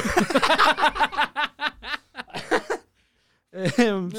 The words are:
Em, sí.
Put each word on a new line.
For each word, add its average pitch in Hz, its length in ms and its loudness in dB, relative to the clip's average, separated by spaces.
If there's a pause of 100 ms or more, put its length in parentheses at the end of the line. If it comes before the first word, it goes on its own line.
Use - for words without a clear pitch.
(3500)
Em, 190 580 0
sí. 190 80 -10